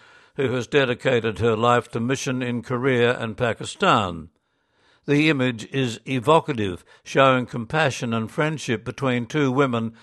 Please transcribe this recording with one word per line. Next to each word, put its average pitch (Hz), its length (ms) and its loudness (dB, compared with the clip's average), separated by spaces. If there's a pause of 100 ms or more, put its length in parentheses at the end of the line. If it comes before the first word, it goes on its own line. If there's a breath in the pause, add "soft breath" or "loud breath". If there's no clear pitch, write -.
(360 soft breath)
who 131 180 -2
has 123 120 -4
dedicated 120 720 0
her 113 180 2
life 120 360 2
to 120 80 -4
mission 127 420 -2
in 120 220 -4
Korea 123 560 2
and 110 180 -6
Pakistan. 107 920 0 (760)
The 151 240 4
image 127 360 0
is 127 420 -4
evocative, 127 760 0 (200 soft breath)
showing 131 420 4
compassion 123 680 -2
and 110 160 -4
friendship 151 520 -2
between 123 440 -4
two 143 240 0
women 120 520 0